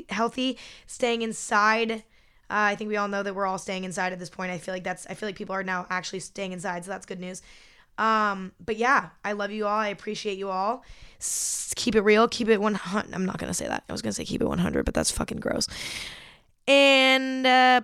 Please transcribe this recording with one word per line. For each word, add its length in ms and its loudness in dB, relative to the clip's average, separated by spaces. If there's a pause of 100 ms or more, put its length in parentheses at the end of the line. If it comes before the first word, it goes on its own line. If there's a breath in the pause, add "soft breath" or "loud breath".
healthy, 500 -2 (260 loud breath)
staying 380 -2
inside. 800 2 (460)
Uh, 180 2
I 80 2
think 140 -6
we 80 -2
all 100 0
know 160 -2
that 100 -4
we're 120 -2
all 120 -2
staying 280 -6
inside 260 -4
at 80 -8
this 100 -10
point. 220 -8
I 60 -6
feel 160 -8
like 100 -8
that's, 240 -6
I 60 -8
feel 160 -8
like 80 -10
people 180 -6
are 80 -2
now 260 -4
actually 300 -6
staying 320 -8
inside, 320 -6
so 80 -10
that's 140 -10
good 140 -10
news. 220 -12 (560 soft breath)
Um, 600 2
but 160 -4
yeah, 340 2 (140)
I 80 -2
love 200 -4
you 140 -4
all. 140 0
I 80 0
appreciate 500 -6
you 120 -6
all. 340 -2 (360 soft breath)
S-, 560 -4
keep 200 0
it 60 4
real. 260 6
Keep 220 -2
it 100 4
one 140 2
hundred. 400 -4
I'm 120 -2
not 120 -4
gonna 160 -6
say 140 -4
that. 200 -4
I 60 -8
was 80 -6
gonna 120 -4
say 120 -6
keep 160 -4
it 60 2
one 100 -2
hundred, 280 0
but 80 -2
that's 180 0
fucking 280 -4
gross. 280 -2 (1000 loud breath)
And, 800 6
uh, 360 8